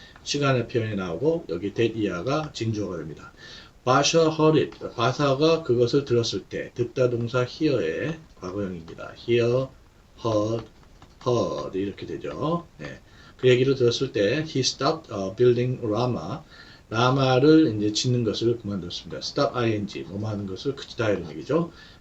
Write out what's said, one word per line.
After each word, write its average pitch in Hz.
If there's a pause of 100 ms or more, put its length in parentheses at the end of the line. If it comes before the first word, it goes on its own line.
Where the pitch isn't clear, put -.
(240)
시간의 135
표현이 110
나오고, 98
여기 95
that 113
이하가 110
진주어가 101
됩니다. 76 (540)
바샤 151
heard 156
it, -
바사가 143
그것을 123
들었을 117
때, 76
듣다 123
동사 117
hear의 123 (200)
과거형입니다. 92 (140)
hear, 120 (580)
heard, 110 (600)
heard 92
이렇게 98
되죠. 85 (120)
네. 71 (380)
그 127
얘기를 127
들었을 123
때 107 (100)
he 135
stopped, 151
어, 98
building 123
Rama. 107 (500)
라마를 131
이제 104
짓는 123
것을 113
그만뒀습니다. 87
stop -
ing, 110
뭐뭐 104
하는 101
것을 95
그치다 -
이런 90
얘기죠. 143 (300)